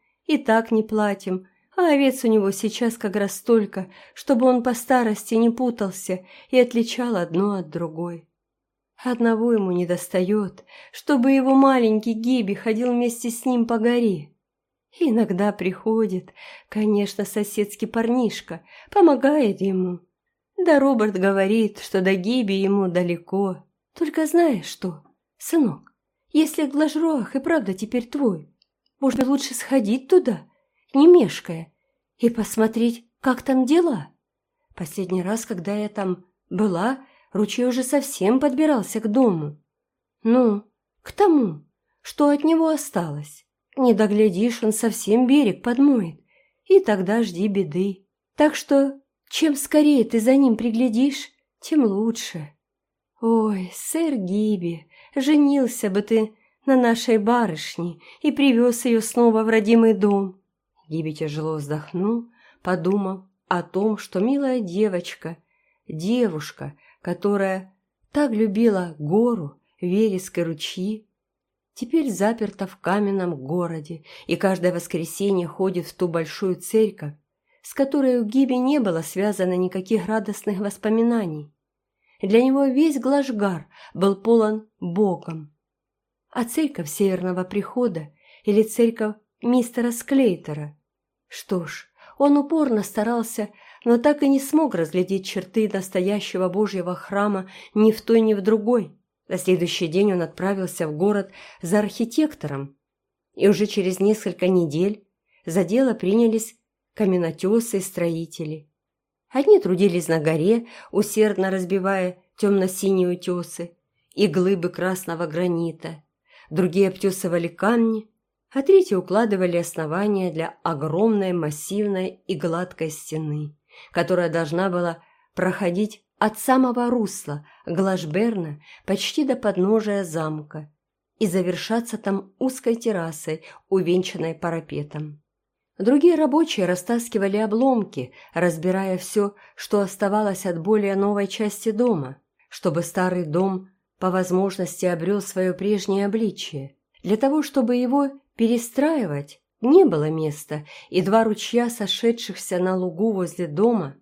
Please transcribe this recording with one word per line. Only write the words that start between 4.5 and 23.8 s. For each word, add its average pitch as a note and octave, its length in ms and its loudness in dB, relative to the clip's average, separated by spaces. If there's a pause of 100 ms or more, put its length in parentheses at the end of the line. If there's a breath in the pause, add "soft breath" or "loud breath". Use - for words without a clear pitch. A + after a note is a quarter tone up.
по B3+ 100 0
старости A#3 640 0
не A#3 140 4
путался G#3+ 760 -4 (240 loud breath)
и B3+ 100 4
отличал A#3+ 560 0
одно F3+ 380 0
от F3+ 160 -6
другой. E3 580 -8 (760)
Одного A#3 480 0
ему G3 200 2
недостаёт, F3+ 920 -2 (300 loud breath)
чтобы C4+ 380 2
его C4+ 240 4
маленький A#3 580 4
Гиби A3+ 400 0
ходил A3+ 400 -2
вместе A#3+ 380 -2
с - 140 -8
ним B3 220 2
по A#3 100 0
горе. A3 560 0 (640)
Иногда G#3 540 0
приходит, G3+ 840 -2 (360 loud breath)
конечно, G#3 560 0
соседский G#3 640 -4
парнишка, A3+ 720 -2 (300 loud breath)
помогает C#4+ 680 4
ему. F#3 400 -2 (580)
Да E4+ 220 4
Роберт G#3+ 400 2
говорит, G3 600 2
что - 220 -2
до F#3+ 140 2
Гиби G3+ 380 0
ему G3 340 0
далеко. F3+ 800 -2 (280)